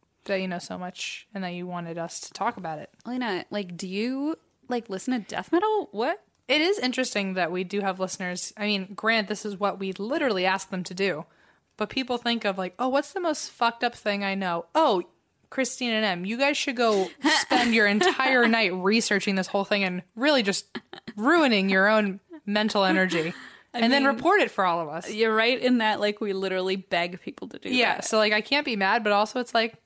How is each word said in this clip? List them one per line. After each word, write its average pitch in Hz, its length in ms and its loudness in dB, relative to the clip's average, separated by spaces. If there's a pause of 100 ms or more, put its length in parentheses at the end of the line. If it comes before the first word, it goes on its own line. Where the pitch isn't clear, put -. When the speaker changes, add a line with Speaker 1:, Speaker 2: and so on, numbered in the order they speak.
(260)
Speaker 1:
that 190 160 -2
you 190 60 -4
know 175 120 -6
so 180 180 -10
much - 560 -12
and 196 100 -8
that 175 100 -6
you 175 120 -8
wanted 175 320 -8
us 170 240 -6
to - 120 -10
talk 233 240 -2
about 160 200 -8
it. - 120 -14 (160)
Speaker 2:
Alina, 233 440 -4
like, 196 260 -6
do 185 120 -8
you, 262 500 -4 (300)
like, 240 220 -4
listen 196 240 -4
to 247 140 0
death - 240 -6
metal? 415 400 2
What? 254 300 -2 (260)
Speaker 1:
It 302 140 4
is 381 160 2
interesting 240 560 -2
that 175 180 0
we 185 120 -2
do 196 180 -4
have 190 180 -2
listeners. 180 560 -4
I 208 120 -6
mean, 196 280 -2
grant, 220 320 0
this 208 160 -6
is 202 160 -8
what 190 200 0
we 190 140 -4
literally 220 520 -2
ask 190 240 0
them 185 140 -4
to 185 100 -10
do. 175 320 -2 (520)
But 208 120 -4
people 254 280 -4
think 233 280 -2
of, 190 120 -2
like, 185 200 -4
"Oh, 262 120 0
what's 277 240 0
the 381 80 -4
most 320 300 -2
fucked 233 340 0
up 233 100 -2
thing 202 280 -2
I 196 120 -2
know?" 175 300 -2 (100)
"Oh, 302 260 4 (480)
Christine 247 420 -4
and 220 140 0
Em. 180 200 -2
You 226 120 -4
guys 277 200 2
should 269 180 -4
go 214 400 2
Speaker 2:
<laughs> 302 260 2
Speaker 1:
spend 240 320 2
your 220 140 6
entire 262 640 4
night 220 240 2
researching 196 640 2
this 185 120 0
whole 196 160 0
thing 202 220 0
and 180 180 -4 (120)
really 262 280 4
just - 340 -4 (380)
ruining 233 540 4
your 190 180 6
own 208 320 2 (260)
mental 208 380 2
energy 180 500 2 (400)
Speaker 2:
I 247 60 -4
Speaker 1:
and 233 140 4
then 277 120 4
Speaker 2:
mean, 277 80 4
Speaker 1:
report 320 280 4
it 226 100 0
for 196 140 0
all 170 160 0
of 156 80 -6
us." 165 200 -8
Speaker 2:
You're 220 240 2
right 226 240 2
in 254 200 2
that, 214 240 0
like, 208 180 0
we 202 140 -2
literally 190 420 -2
beg 180 460 -4
people - 260 -12
to - 120 -14
do - 100 -10
Speaker 1:
Yeah, 240 260 2
Speaker 2:
that. - 100 -4
Speaker 1:
so, 220 120 2
like, 214 160 4
I 214 80 2
can't 294 240 -2
be 247 100 -2
mad, 202 280 2
but 208 100 2
also 208 260 2
it's 240 140 -4
like 226 220 0 (100)